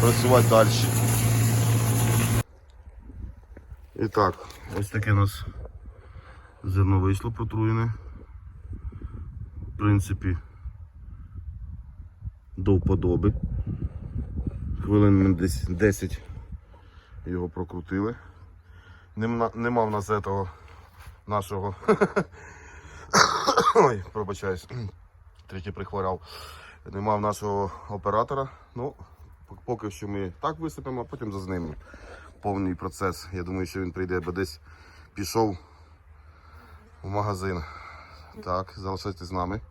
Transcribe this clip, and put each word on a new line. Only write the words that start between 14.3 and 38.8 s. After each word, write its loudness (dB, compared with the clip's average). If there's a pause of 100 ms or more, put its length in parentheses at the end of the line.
Хвилин 6
ми 6
десь 0
десять 0 (1040)
його -4
прокрутили. -4 (1040)
Нема, 0
нема 2
в 0
нас -4
этого 0 (760)
нашого. -4
<coughs> 2
Ой, 6
пробачаюсь. -6 (380)
<clears throat> -20
Трішки -10
прихворав. -4 (720)
Нема 0
в 0
нашого -2 (160)
оператора. 0 (260)
Ну, -6 (540)
п-, -18
поки -6
що -12
ми -4
так -4
висипемо, -8
а -6
потім -8
зазнімемо -6 (680)
повний 0
процес. -6
Я -6
думаю, -4
що -6
він -4
прийде, -2
бо -6
десь -4 (540)
пішов 0 (1400)
в -8
магазин. -2 (840)
Так, -4
залишайтесь -8